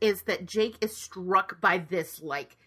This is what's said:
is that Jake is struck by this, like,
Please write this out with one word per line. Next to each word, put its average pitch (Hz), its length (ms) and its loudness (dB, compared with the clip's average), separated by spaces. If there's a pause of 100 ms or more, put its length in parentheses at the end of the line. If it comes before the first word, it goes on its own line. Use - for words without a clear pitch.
is 208 220 2
that 185 240 -2
Jake 214 340 0
is 214 160 -2
struck 190 640 0
by 185 160 4
this, 165 460 -4
like, 143 340 -8 (100)